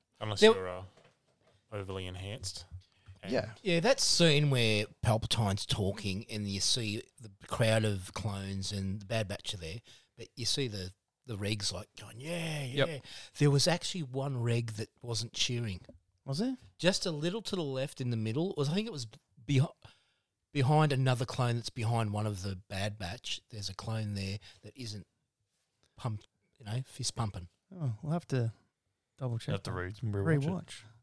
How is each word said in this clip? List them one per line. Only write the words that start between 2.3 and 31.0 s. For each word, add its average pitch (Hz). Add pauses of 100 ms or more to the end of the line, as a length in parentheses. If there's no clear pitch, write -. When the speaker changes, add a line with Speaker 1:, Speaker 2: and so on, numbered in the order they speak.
Speaker 1:
And 98
Speaker 3:
Yeah. -
Speaker 2:
Yeah, 170
that 180
scene 147
where 110 (180)
Palpatine's 110
talking 98
and 104
you 98
see 110 (180)
the 113 (160)
crowd 110
of 98
clones 98
and 98
the 101
Bad 110
Batch -
are 98
there, 85 (360)
but -
you 120
see 139
the, 95 (340)
the 113
regs, 101
like, 95 (120)
going, 110
"Yeah, 160
yeah." 123
Speaker 3:
Yep. 147 (340)
Speaker 2:
There 147
was 139
actually 175
one 131
reg 117
that 107 (120)
wasn't 117
cheering. 117 (420)
Speaker 3:
Was 135
there? 254 (220)
Speaker 2:
Just 190
a 185
little 175
to -
the 175
left 135
in 123
the 117
middle. 113
It -
was, 139
I 156
think 214
it 233
was 131 (400)
behi-, 135 (800)
behind 147
another 131
clone 120
that's 117
behind 113
one 104
of 101
the 98 (120)
Bad 101
Batch. 101 (100)
There's 101
a 95
clone 110
there 98 (240)
that 104
isn't 107 (920)
pumped, 107 (320)
you -
know, 110
fist -
pumping. 95 (320)
Speaker 3:
Oh, 131
we'll 151
have 175
to 117 (640)
double 120
check -
Speaker 4:
Have 95
to 95
Speaker 3:
that. 92
Speaker 4:
re-, 90 (100)
rewatch 113
it. 143
Speaker 3:
Rewatch. 180 (300)